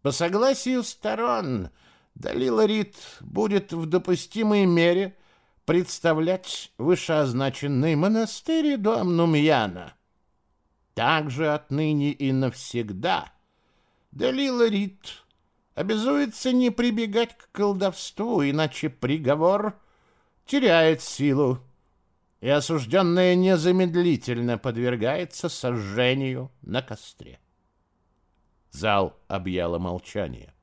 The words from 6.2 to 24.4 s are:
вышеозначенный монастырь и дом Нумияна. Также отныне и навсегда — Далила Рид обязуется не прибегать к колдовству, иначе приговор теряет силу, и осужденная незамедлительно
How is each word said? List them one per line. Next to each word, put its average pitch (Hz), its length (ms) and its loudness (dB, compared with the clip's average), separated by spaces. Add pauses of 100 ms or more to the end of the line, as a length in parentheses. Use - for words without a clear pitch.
вышеозначенный 143 1160 0
монастырь 220 720 0
и 277 80 0
дом 208 420 0
Нумияна. 147 760 2 (1000)
Также 151 580 0
отныне 147 600 -2
и 135 200 -2
навсегда — 120 1040 -4 (800)
Далила 254 500 0
Рид 202 580 -4 (500)
обязуется 240 760 -2
не 247 200 4
прибегать 233 680 -2
к - 160 -20
колдовству, 202 880 -2
иначе 151 460 -2
приговор 156 880 0 (680)
теряет 165 560 4
силу, 135 560 0 (840)
и 113 80 -6
осужденная 170 880 2
незамедлительно 175 1200 2